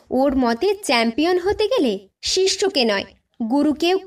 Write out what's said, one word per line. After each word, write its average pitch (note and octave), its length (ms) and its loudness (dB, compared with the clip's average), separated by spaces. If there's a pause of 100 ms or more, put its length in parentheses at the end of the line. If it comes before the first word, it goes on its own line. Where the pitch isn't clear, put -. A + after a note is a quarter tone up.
(120)
ওর C4 260 2
মতে B3+ 380 0
চ্যাম্পিয়ন D4 640 0
হতে G4+ 300 0
গেলে C#4 400 -2 (140)
শিষ্যকে F#4+ 600 0
নয়, G3+ 200 0 (460)
গুরুকেও D4+ 560 0